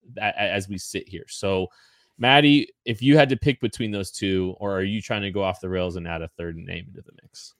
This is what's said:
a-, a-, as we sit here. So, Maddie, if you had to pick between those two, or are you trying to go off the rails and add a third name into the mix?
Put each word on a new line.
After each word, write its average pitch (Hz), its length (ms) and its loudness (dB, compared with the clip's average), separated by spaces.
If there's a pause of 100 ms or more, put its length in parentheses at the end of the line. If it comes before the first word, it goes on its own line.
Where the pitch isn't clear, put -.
(160)
a-, 104 60 -8
a-, 101 320 0
as 98 160 -4
we 101 80 -6
sit - 320 -8
here. 92 180 -14
So, 95 400 -2 (500)
Maddie, 143 520 6 (160)
if 113 160 -4
you 143 160 6
had 143 120 8
to 131 80 0
pick 135 220 0
between 110 320 -4
those 101 200 -4
two, 95 480 -2
or 101 180 -4
are 95 60 -2
you 101 180 -4
trying 104 220 -4
to 98 80 -4
go 98 120 -2
off 92 160 -2
the 92 100 -8
rails 90 280 -2
and 85 100 -8
add 82 140 -6
a 82 80 -10
third 85 260 -10
name 87 320 -12
into 95 140 -20
the - 100 -20 (100)
mix? - 380 -20